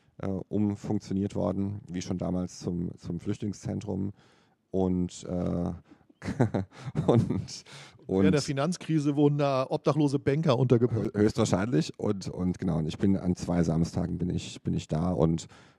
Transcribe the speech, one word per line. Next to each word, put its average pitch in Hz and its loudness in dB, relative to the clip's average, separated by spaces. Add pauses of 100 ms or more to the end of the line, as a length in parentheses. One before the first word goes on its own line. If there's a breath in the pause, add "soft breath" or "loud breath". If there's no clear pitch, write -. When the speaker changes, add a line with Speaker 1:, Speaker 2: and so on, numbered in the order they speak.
(200 soft breath)
Speaker 1:
äh, - -6
umfunktioniert 101 -4
worden, 98 -4
wie 87 -6
schon 92 -6
damals 90 -4
zum, 87 -6
zum 85 -8
Flüchtlingszentrum. 98 -6 (560 soft breath)
Und, 92 -2
äh, 90 -4 (500 loud breath)
<laughs> - -2
und, - 2 (400 loud breath)
Speaker 2:
Während 95 4
der - -
Speaker 1:
und 147 2
Speaker 2:
Finanzkrise 147 -2
wurden 147 4
da 139 2
obdachlose 147 2
Banker 143 4
untergebracht. 117 4
Speaker 1:
hö-, 101 2
höchstwahrscheinlich. 107 2
Und, 98 -4
und 90 -2
genau, 85 0
und 80 0
ich - -6
bin 98 4
an 90 0
zwei 87 0
Samstagen 85 0
bin 87 -2
ich, - -6
bin 90 -2
ich 82 -4
da 82 0
und 82 2 (320 loud breath)